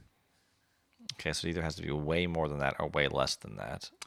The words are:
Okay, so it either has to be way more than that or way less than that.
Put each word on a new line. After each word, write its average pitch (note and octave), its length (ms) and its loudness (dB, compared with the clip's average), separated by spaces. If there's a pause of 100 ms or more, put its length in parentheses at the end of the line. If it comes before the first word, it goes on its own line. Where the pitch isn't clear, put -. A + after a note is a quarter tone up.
(1200)
Okay, D#2 140 0
so - 140 -4
it E2+ 40 0
either E2+ 100 0
has D#2 140 -2
to E2+ 80 -10
be E2 80 -2
way D2+ 340 2
more E2 240 2
than D2 80 -2
that C#2 220 2
or D#2 80 0
way D2 220 4
less C2+ 260 2
than G#1 220 -12
that. A#1 340 -8 (140)